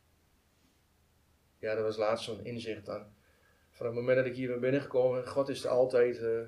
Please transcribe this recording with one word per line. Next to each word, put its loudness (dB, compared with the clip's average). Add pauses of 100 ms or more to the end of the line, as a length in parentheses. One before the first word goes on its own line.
(1600)
ja, -4
dat -2
was -2
laatst 0
zo'n -10
inzicht -10
dan. -10 (760)
Vanaf -4
het -4
moment 4
dat -2
ik -10
hier -4
ben -4
binnengekomen, 2
God 0
is -6
er -4
altijd, 4
eh, -2